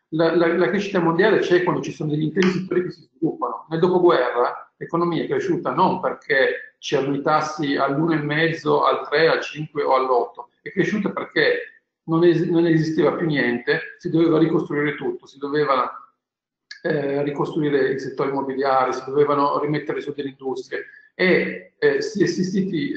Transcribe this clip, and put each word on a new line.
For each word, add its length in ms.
La, 260
la, 200
la 140
crescita 300
mondiale 400
c'è 240
quando 180
ci 100
sono 200
degli 120
interi 260
settori 340
che 80
si 100
sviluppano. 680
Nel 100
dopoguerra 1000
l'economia 460
è 40
cresciuta 460
non 280
perché 760
c'erano 380
i 60
tassi 560
all'uno 360
e 40
mezzo, 640
al 240
tre, 200
al 140
cinque 400
o 140
all'otto. 540
È 100
cresciuta 380
perché 760
non 220
es-, 180
non 240
esisteva 460
più 120
niente, 720
si 120
doveva 280
ricostruire 580
tutto, 300
si 140
doveva, 500
eh, 400
ricostruire 640
il 120
settore 300
immobiliare, 640
si 140
dovevano 560
rimettere 400
su 120
delle 160
industrie. 560
E, 640
eh, 240
si 200
è 20
assistiti, 720